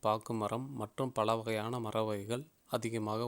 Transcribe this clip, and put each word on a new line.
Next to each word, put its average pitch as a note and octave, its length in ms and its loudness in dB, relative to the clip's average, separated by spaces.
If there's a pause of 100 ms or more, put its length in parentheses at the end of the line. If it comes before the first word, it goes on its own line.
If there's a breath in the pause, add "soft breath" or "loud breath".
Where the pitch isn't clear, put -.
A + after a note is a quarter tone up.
பாக்கு A2 340 2
மரம் A2+ 260 0 (140)
மற்றும் B2+ 380 -2
பல A2 200 4
வகையான A2+ 480 -2
மர A2 220 0
வகைகள் G#2+ 360 -2 (320)
அதிகமாக A2+ 520 0